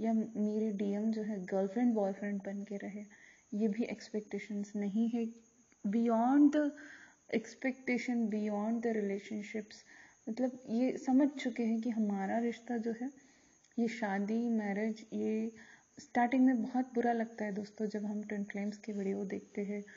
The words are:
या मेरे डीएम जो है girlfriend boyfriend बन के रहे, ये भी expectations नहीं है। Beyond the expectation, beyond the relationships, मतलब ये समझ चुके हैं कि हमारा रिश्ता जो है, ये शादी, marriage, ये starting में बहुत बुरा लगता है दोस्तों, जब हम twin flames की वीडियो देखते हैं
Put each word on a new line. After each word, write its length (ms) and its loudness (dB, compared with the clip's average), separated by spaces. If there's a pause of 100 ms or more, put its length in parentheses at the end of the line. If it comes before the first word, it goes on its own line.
या 120 2
मेरे 600 0
डीएम 400 0
जो 100 -2
है 220 -4
girlfriend 500 2
boyfriend 480 0
बन 220 -8
के 120 -8
रहे, 280 -10 (500)
ये 140 2
भी 160 0
expectations 920 -6
नहीं 320 0
है। 180 -2 (580)
Beyond 720 6
the 140 2 (640)
expectation, 840 -2 (180)
beyond 480 0
the 140 0
relationships, 800 -4 (520)
मतलब 400 -4
ये 300 2
समझ 300 4
चुके 340 -4
हैं 180 2
कि 100 -2
हमारा 480 0
रिश्ता 380 -2
जो 160 -2
है, 180 -6 (680)
ये 100 4
शादी, 600 -2
marriage, 640 0
ये 400 -2 (480)
starting 460 4
में 160 6
बहुत 320 -2
बुरा 180 4
लगता 320 -2
है 80 -4
दोस्तों, 340 -6
जब 180 -4
हम 180 -4
twin 220 -4
flames 340 -6
की 140 -10
वीडियो 320 -2
देखते 400 -6
हैं 200 -6 (120)